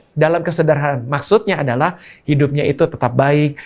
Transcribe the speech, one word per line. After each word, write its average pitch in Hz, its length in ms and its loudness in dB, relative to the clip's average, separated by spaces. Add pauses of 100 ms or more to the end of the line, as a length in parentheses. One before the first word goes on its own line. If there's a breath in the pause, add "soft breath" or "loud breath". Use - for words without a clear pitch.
(160)
Dalam 160 240 2
kesederhanaan, 151 720 0
maksudnya 190 480 0
adalah 143 400 -2 (240 loud breath)
hidupnya 143 400 0
itu 147 240 0
tetap - 240 -4
baik, 143 540 2